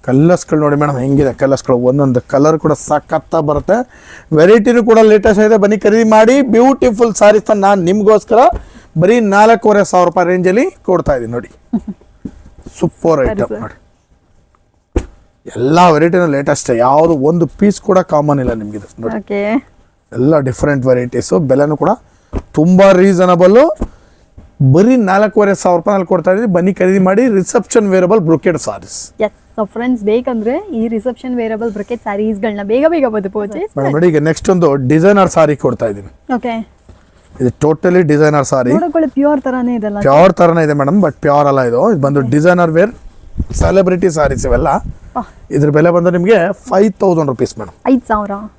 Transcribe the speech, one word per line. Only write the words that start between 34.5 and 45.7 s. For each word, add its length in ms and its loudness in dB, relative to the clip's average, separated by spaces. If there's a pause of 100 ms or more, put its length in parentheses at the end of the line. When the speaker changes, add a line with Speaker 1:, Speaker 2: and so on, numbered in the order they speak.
Speaker 1:
ಒಂದು 240 2
ಡಿಸೈನರ್ 560 2
ಸಾರಿ 260 2
ಕೊಡ್ತಾ 300 -4
ಇದ್ದೀನಿ. 480 -10
Speaker 2:
ಓಕೆ. 340 -8 (720)
Speaker 1:
ಇದು 80 0
totally 540 0
ಡಿಸೈನರ್ 420 2
ಸಾರಿ. 280 0
Speaker 2:
ನೋಡೋಕೊಳ್ಳಿ 380 0
ಪ್ಯೂರ್ 300 0
ತರಾನೇ 340 -4
ಇದೆಲ್ಲ. 260 -6
Speaker 1:
ಪ್ಯೂರ್ 320 4
ತರಾನೇ 320 0
ಇದೆ 80 -2
ಮೇಡಮ್, 300 0
but 180 -2
ಪ್ಯೂರ್ 260 2
ಅಲ್ಲ 140 0
ಇದು. 320 0
ಇದು 80 -2
ಬಂದು 200 0
Speaker 2:
ಓಕೆ. 100 -4
Speaker 1:
ಡಿಸೈನರ್ 400 2
ವೇರ್ 200 0 (600)
ಸೆಲೆಬ್ರಿಟಿ 580 0
ಸಾರೀಸ್ 360 -2
ಇವೆಲ್ಲ. 220 0
Speaker 2:
ಆಹ್. 840 -8
Speaker 1:
ಇದ್ರ 180 0